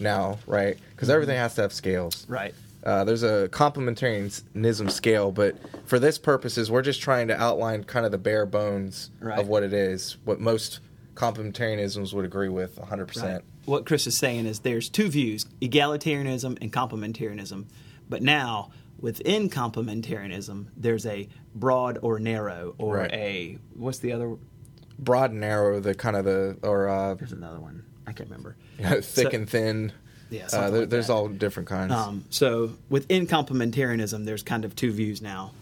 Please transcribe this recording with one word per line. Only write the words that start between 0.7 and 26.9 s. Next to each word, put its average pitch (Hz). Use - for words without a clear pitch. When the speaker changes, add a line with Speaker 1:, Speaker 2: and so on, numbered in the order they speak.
Speaker 1:
'Cause 131
Speaker 2:
Mm-hmm. 143
Speaker 1:
everything 143
has 120
to 113
have 98
scales. 90
Speaker 2:
Right. 101
Speaker 1:
Uh, 98
there's 113
a 104
complementarianism 113
scale, 104
but 98
for 127
this 147
purposes, 117
we're 127
just 139
trying 123
to 104
outline 113
kind 117
of 104
the 98
bare 107
bones 101
Speaker 2:
Right. 110
Speaker 1:
of 101
what 104
it 98
is, 95
what 110
most 110
complementarianisms 107
would 101
agree 95
with 92
a -
hundred 98
percent. -
Speaker 2:
Right. -
What 143
Chris 151
is 117
saying 120
is 110
there's 117
two 208
views, 120
egalitarianism 143
and 110
complementarianism. 107
But -
now, 127
within 185
complementarianism, 104
there's 113
a 101
broad 123
or 113
narrow 104
or 104
Speaker 1:
Right. 95
Speaker 2:
a, 98
what's 127
the 123
other? 117
Speaker 1:
Broad 127
and 107
narrow, 104
the 98
kind 107
of 98
the, 95
or, 101